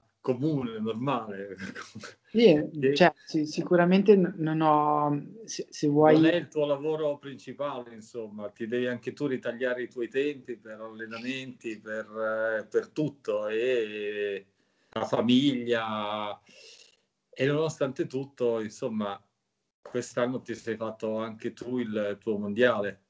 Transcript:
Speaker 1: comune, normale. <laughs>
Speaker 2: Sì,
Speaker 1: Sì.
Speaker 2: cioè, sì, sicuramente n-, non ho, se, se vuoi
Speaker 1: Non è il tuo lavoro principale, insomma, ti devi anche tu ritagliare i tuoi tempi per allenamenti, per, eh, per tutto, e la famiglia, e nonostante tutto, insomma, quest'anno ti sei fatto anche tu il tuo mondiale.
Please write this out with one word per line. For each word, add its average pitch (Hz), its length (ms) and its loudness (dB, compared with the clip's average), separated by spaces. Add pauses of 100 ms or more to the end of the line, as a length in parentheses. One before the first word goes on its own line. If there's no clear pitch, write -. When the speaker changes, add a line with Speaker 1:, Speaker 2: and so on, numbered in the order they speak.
(220)
Speaker 1:
comune, 127 580 -2
normale. 107 760 -4
<laughs> - 640 -14 (140)
Speaker 2:
Sì, 185 320 8 (160)
Speaker 1:
Sì. 139 140 4
Speaker 2:
cioè, 165 180 6 (140)
sì, 151 220 -2
sicuramente 180 680 4
n-, 180 220 2
non 156 240 -2
ho, 151 580 2 (260)
se, - 220 -10
se - 200 -2
vuoi 156 260 8
Speaker 1:
Non 160 120 8
è 170 100 6
il 170 120 -2
tuo 147 200 0
lavoro 147 500 -2
principale, 131 760 -10
insomma, 107 600 -12
ti 117 160 -8
devi 123 180 0
anche 123 280 -6
tu 147 120 -6
ritagliare 123 560 -4
i 117 80 -8
tuoi 120 200 -6
tempi 135 460 -4
per 107 240 -16
allenamenti, 113 1000 -10
per, 110 260 -8
eh, 110 640 -4
per 113 220 0
tutto, 117 580 -4
e 107 1000 -2 (440)
la 113 160 -4
famiglia, 113 1300 0 (920)
e 131 160 0
nonostante 156 580 0
tutto, 127 540 -2
insomma, 107 600 -4 (640)
quest'anno 123 600 -4
ti 117 120 -10
sei 110 220 -6
fatto 110 420 -4
anche 110 360 -6
tu 123 260 -6
il 107 400 -4
tuo 107 180 -2
mondiale. 104 720 0